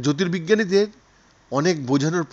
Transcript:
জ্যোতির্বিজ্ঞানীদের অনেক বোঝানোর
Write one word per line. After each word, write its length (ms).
জ্যোতির্বিজ্ঞানীদের 800
অনেক 240
বোঝানোর 480